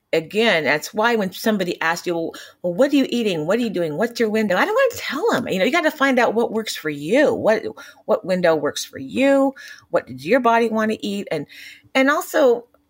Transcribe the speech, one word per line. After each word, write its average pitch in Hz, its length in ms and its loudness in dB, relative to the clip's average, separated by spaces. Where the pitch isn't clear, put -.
again, 175 520 0
that's 147 280 -2
why 226 240 0
when 190 160 -2
somebody 190 480 -2
asks 170 260 -2
you, 175 80 -2
"Well, 165 180 -6
well, 175 120 -2
what 269 180 4
are 294 40 4
you 269 120 4
eating? 190 380 -2
What 202 120 0
are 247 40 0
you 226 80 -2
doing? 170 260 -4
What's 226 240 -2
your 226 80 2
window?" 208 280 0
I 233 100 2
don't 415 80 -2
wanna 523 260 2
tell 339 340 -2
'em. - 140 -2
You 185 100 -2
know, 185 60 2
you 254 80 2
gotta 311 180 2
find 262 280 2
out 220 160 2
what 226 180 0
works 220 240 -6
for 156 140 -6
you. 160 440 2
What, 165 300 0
what - 200 0
window 175 300 2
works 143 300 -4
for - 140 -16
you? 269 560 2
What - 160 -2
did 131 160 -14
your 214 180 2
body 233 280 2
wanna 220 320 -2
eat? 202 300 -4
And, 165 160 -4
and 269 160 4
also, 294 560 2